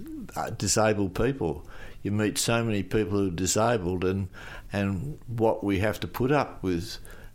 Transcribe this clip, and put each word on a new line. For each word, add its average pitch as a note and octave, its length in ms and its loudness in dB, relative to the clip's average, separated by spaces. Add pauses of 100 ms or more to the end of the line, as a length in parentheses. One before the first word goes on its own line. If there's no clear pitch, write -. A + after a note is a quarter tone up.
(360)
uh, D2+ 140 -4
disabled G#2 680 2
people. A#2 500 0 (380)
You G2+ 80 -2
meet G#2 260 2
so A#2 260 2
many G#2 200 2
people G2+ 340 0
who G2 100 4
are F2+ 40 0
disabled F#2 720 2
and, F#2+ 260 2 (420)
and G2+ 460 -2 (100)
what A2+ 360 2
we G2 160 4
have G#2 220 0
to E2+ 60 -4
put B2+ 240 0
up C#3 300 2
with, F2 360 -2 (380)